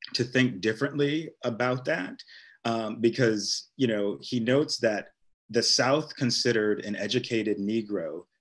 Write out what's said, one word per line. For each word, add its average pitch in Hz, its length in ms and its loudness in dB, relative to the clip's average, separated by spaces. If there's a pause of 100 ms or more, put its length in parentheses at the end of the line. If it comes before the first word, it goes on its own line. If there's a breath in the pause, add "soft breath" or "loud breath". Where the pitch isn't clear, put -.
(140)
to 123 100 0
think 123 380 2
differently 143 680 0 (140)
about 123 420 -2
that, 156 300 -4 (480 loud breath)
um, 113 380 -2
because, 110 720 2
you 131 120 2
know, 104 340 0
he - 180 -4
notes 135 380 2
that 107 320 0 (400)
the 110 120 2
South 135 540 2
considered 113 720 2
an 104 100 -4
educated 107 640 0
Negro 101 640 -4 (180)